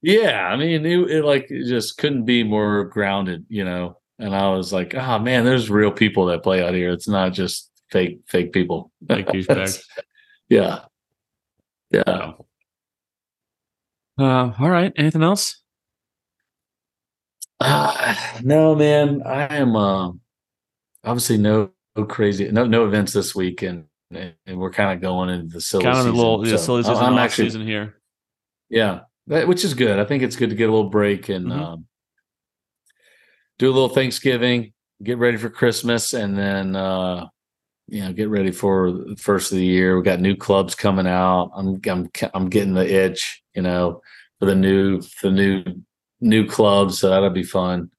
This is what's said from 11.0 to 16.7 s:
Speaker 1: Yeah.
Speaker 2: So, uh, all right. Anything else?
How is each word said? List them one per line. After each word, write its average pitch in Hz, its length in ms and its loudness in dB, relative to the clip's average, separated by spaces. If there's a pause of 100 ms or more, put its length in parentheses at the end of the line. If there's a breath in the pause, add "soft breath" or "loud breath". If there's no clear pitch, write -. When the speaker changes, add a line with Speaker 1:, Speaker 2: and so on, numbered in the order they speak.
Speaker 1:
Yeah. 98 160 2
Speaker 2:
So, 92 400 -6 (1700)
uh, 127 400 2
all 143 100 2
right. 180 260 2
Anything 156 280 2
else? 190 360 0 (2000)